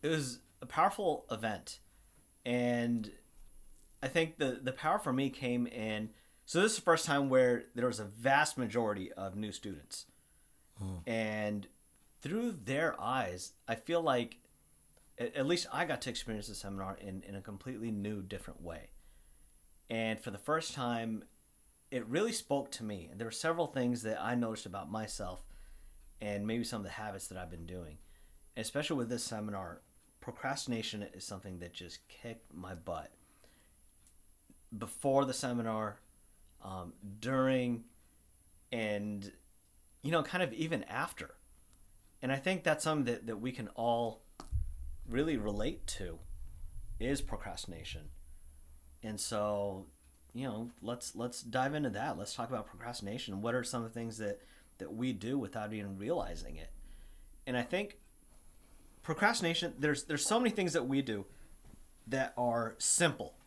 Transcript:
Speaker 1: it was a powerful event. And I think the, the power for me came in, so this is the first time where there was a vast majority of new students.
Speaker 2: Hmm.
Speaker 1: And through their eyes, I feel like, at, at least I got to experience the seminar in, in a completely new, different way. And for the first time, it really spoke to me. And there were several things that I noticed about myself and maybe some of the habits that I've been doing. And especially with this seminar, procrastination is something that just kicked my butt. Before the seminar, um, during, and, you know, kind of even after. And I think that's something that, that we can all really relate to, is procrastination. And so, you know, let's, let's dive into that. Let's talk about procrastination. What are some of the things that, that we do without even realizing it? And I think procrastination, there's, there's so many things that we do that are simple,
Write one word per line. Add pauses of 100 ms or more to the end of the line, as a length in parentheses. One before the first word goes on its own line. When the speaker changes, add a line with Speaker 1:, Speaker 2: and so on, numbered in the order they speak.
Speaker 1:
it
was (240)
a
powerful
event. (640)
And (920)
I
think
the,
the
power
for
me
came
in, (340)
so
this
is
the
first
time
where (100)
there
was
a
vast
majority
of
new
students. (760)
Speaker 2:
Hmm.
Speaker 1:
And (540)
through
their
eyes, (140)
I
feel
like, (840)
at,
at
least
I
got
to
experience
the
seminar
in,
in
a
completely
new,
different
way. (960)
And
for
the
first
time, (680)
it
really
spoke
to
me.
And
there
were
several
things
that
I
noticed
about
myself (800)
and
maybe
some
of
the
habits
that
I've
been
doing. (580)
And
especially
with
this
seminar, (400)
procrastination (120)
is
something
that
just
kicked
my
butt. (1700)
Before
the
seminar, (600)
um, (280)
during, (880)
and, (720)
you
know,
kind
of
even
after. (840)
And
I
think
that's
something
that,
that
we
can
all (840)
really
relate
to, (800)
is
procrastination. (960)
And
so, (480)
you
know, (120)
let's,
let's
dive
into
that.
Let's
talk
about
procrastination.
What
are
some
of
the
things
that, (380)
that
we
do
without
even
realizing
it? (760)
And
I
think (1080)
procrastination,
there's,
there's
so
many
things
that
we
do (840)
that
are
simple, (120)